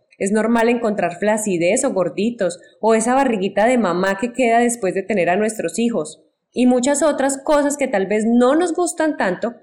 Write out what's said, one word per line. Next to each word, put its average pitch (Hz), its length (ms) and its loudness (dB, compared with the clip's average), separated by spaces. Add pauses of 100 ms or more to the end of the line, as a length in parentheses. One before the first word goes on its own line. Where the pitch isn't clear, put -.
(180)
Es 196 140 -2
normal 226 380 2
encontrar 214 500 -2
flacidez 208 640 0
o 247 80 -2
gorditos, 185 680 -2 (220)
o 220 160 2
esa 233 180 0
barriguita 214 520 0
de 254 120 2
mamá 190 420 0
que 240 120 -4
queda 233 260 2
después 233 360 0
de 190 80 -4
tener 185 260 0
a 180 80 2
nuestros 214 420 -4
hijos, 226 460 -4 (260)
y 247 160 2
muchas 254 340 2
otras 277 380 0
cosas 285 380 0
que 269 100 -2
tal 196 200 -2
vez 214 200 0
no 247 300 4
nos 349 180 0
gustan 320 440 -2
tanto, 208 440 -2